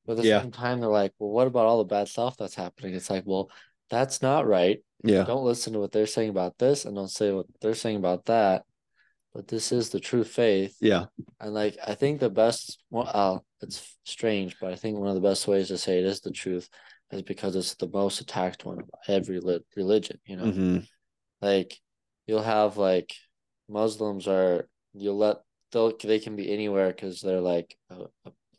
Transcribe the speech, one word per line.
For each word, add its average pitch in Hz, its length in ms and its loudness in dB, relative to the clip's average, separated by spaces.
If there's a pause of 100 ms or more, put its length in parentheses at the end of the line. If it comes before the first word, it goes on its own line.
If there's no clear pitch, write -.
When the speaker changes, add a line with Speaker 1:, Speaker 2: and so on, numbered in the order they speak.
Speaker 1:
But 113 60 -4
at 113 100 0
the 113 60 6
Speaker 2:
Yeah. 104 140 6
Speaker 1:
same 123 100 -10
time, 123 280 -2
they're 113 80 0
like, 101 300 2
"Well, 104 120 -6
what 120 160 4
about 123 200 4
all 117 120 6
the 107 60 2
bad 101 240 0
stuff 120 280 -4
that's 98 180 -10
happening?" 92 400 -10
It's 92 160 -8
like, 95 160 -2
well, 95 240 -2 (400)
that's 131 320 -2
not 139 240 2
right. 95 360 4 (220)
Speaker 2:
Yeah. 98 200 6
Speaker 1:
Don't 127 200 -2
listen 120 300 -2
to 107 60 -2
what 101 120 -4
they're 107 140 2
saying 110 240 -2
about 90 280 -2
this, 135 260 2
and 101 120 -10
don't 95 120 -6
say 101 240 0
what 92 140 -4 (140)
they're 110 140 0
saying 110 220 -4
about 90 300 0
that. 107 380 4 (720)
But 98 140 -14
this - 240 -4
is 120 180 0
the 95 100 -4
true 123 240 0
faith. 98 560 2
Speaker 2:
Yeah. 98 260 2 (340)
Speaker 1:
And, 107 140 -10
like, 104 300 -2
I 104 100 -4
think 139 260 0
the 123 100 2
best, 113 600 0
well, 120 220 -4
uh, 98 260 2 (240)
it's - 420 -14
strange, 101 560 -4
but 92 120 -6
I 92 40 -10
think 107 220 -6
one 101 100 -4
of 98 60 0
the 92 140 0
best 95 200 0
ways 98 200 2
to 92 100 -4
say 92 200 0
it 90 60 2
is 98 160 -2
the 95 120 -8
truth 90 360 -6 (420)
is 98 120 -8
because 98 340 -6
it's 90 180 -4
the 92 140 -6
most 98 320 0
attacked - 440 -6
one 92 160 -10
of - 100 -16 (180)
every 95 320 -2
li-, 87 240 -2 (120)
religion, 101 480 0
you 98 120 -12
know? 98 80 -6
Speaker 2:
Mm-hmm. 92 340 0 (640)
Speaker 1:
Like, 101 400 0 (460)
you'll 110 160 0
have, 107 340 2
like, 92 380 2 (540)
Muslims 104 600 -2
are, 92 400 2 (240)
you'll 101 240 -4
let, 104 220 2 (320)
they'll, 113 260 2
they 107 220 2
can 107 180 -8
be 98 160 -4
anywhere 101 400 0
'cause 92 300 -10
they're, 92 180 0
like, 87 380 -2 (100)
a, 90 160 -16 (220)
a - 60 -18 (260)